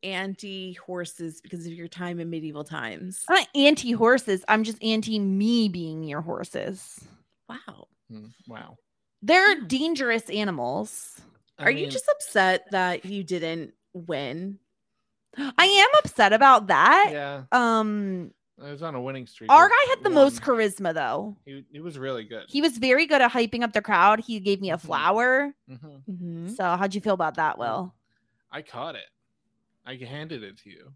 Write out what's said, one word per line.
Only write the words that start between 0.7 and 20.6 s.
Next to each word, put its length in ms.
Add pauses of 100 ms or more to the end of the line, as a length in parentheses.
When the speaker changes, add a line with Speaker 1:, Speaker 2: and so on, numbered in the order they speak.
Speaker 1:
because 240
of 80
your 140
time 320
in 100
Medieval 340
Times. 640
Speaker 2:
I'm 100
not 180
anti-horses. 920
I'm 160
just 200
anti 360
me 500
being 340
your 180
horses. 760 (500)
Speaker 1:
Wow. 380 (240)
Speaker 3:
Mm, 200 (160)
wow. 300 (440)
Speaker 2:
They're 360
Speaker 1:
Yeah. 100
Speaker 2:
dangerous 640
animals. 920 (380)
Speaker 3:
I 60
Speaker 1:
Are 80
you 120
Speaker 3:
mean 60
Speaker 1:
just 200
upset 640
that 340
you 180
didn't 500 (200)
win? 680 (760)
Speaker 2:
I 300
am 240 (140)
upset 300
about 340
that. 440
Speaker 3:
Yeah. 400
Speaker 2:
Um, 800 (320)
Speaker 3:
I 80
was 120
on 120
a 60
winning 260
streak 240
Speaker 2:
our 140
Speaker 3:
of 60
Speaker 2:
guy 180
had 140
the 60
most 380
Speaker 3:
one. 100
Speaker 2:
charisma, 360